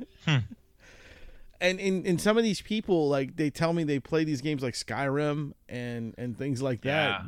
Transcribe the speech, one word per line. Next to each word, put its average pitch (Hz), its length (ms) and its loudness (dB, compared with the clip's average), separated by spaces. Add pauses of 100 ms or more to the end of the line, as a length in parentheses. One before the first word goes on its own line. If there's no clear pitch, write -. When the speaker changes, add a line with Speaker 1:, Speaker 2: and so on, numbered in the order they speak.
(260)
Speaker 1:
Hmm. 151 120 6 (1200)
Speaker 2:
And 185 180 2
in, 190 260 0
in 175 140 4
some 214 180 4
of 233 60 6
these 214 180 2
people, 190 460 2
like, 139 300 0
they 156 120 2
tell 165 220 0
me 170 120 2
they 143 160 0
play 160 240 0
these 151 180 -2
games 147 200 -2
like 123 120 -2
Skyrim 143 800 -2 (160)
and, 120 480 -8
and 120 200 -6
things 131 240 -4
like 131 200 -2
that, 143 280 0
Speaker 1:
Yeah. 98 180 -4